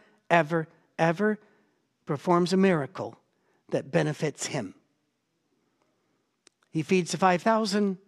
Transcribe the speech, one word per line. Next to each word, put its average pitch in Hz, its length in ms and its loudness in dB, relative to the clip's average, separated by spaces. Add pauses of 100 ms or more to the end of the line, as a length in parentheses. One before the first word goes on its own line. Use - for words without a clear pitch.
(280)
ever, 165 400 2 (300)
ever 185 400 0 (680)
performs 175 460 0
a 190 60 2
miracle 143 600 0 (520)
that 139 200 -4
benefits 151 560 -2
him. 117 280 -8 (2000)
He 160 120 -4
feeds 180 300 0
the 170 60 -4
five 180 220 2
thousand, 208 680 0